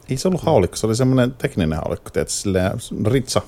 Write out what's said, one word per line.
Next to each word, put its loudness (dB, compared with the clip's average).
Ei -4
se -2
ollut -2
haulikko, 4
se -2
oli 2
semmonen 4
tekninen -2
haulikko, -6
tiedätkö, -4
silleen 0
ritsa, 0